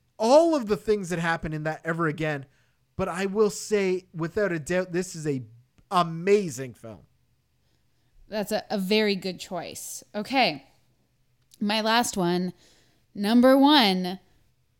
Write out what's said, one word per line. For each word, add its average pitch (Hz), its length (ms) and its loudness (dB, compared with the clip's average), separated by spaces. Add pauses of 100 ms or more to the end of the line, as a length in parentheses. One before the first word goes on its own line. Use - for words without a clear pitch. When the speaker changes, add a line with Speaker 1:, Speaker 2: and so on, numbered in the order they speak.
(180)
Speaker 1:
all 311 360 6
of 247 140 -2
the 208 80 0
things 202 320 -2
that 170 100 -4
happen 165 340 -2
in 156 120 -6
that 156 200 -6
ever 165 220 -2
again. 151 400 -4 (500)
But 185 120 -4
I 180 180 -4
will 202 240 2
say, 190 640 -2
without 170 380 -2
a 170 80 -2
doubt, 175 320 -4
this 180 240 -4
is 156 100 -10
a 139 160 -2 (480)
amazing 165 840 0
film. 107 260 -18 (1300)
Speaker 2:
That's 208 240 -6
a, 202 180 -2
a 208 80 -2
very 202 380 2
good 180 240 -8
choice. - 640 -12 (100)
Okay. 214 500 -2 (960)
My 214 200 0
last 226 360 0
one, 180 360 -2 (640)
number 240 420 6
one, 196 640 4 (600)